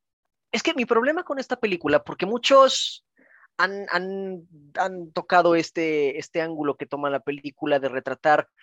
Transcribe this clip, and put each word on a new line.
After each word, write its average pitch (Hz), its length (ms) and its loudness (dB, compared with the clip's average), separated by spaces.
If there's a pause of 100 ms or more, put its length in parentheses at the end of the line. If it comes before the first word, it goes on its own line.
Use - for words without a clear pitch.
(520)
es - 120 -4
que 330 100 0
mi 262 120 -2
problema 269 380 0
con 277 160 -6
esta 254 200 -6
película, 170 440 0
porque - 220 -6
muchos 247 800 4 (520)
han, 196 320 -2
han, 190 580 -6 (280)
han 180 360 -6
tocado 175 440 4
este, 156 600 0
este 160 240 -6
ángulo 151 360 -4
que 135 80 -12
toma 143 240 -4
la 139 100 -2
película 143 600 -4
de 131 100 -4
retratar 135 600 0 (140)